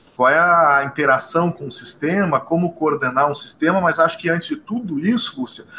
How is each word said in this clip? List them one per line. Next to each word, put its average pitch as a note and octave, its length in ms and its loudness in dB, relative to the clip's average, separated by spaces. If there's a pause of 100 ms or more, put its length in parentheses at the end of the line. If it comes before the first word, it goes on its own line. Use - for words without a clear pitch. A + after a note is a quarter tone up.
(160)
qual B2+ 140 4
é D3+ 80 4
a E3 480 4
interação C#3+ 680 0
com C#3+ 140 -14
o A#2+ 60 -10
sistema, E3 680 0
como E3+ 320 -2
coordenar C#3 580 0
um C#3+ 40 -4
sistema, E3+ 440 0
mas F3 200 0
acho E3 200 2
que E3+ 120 -4
antes F3 180 -2
de - 80 -6
tudo G#3 420 -8
isso, G#3 400 -2
Lúcia, - 280 -6 (120)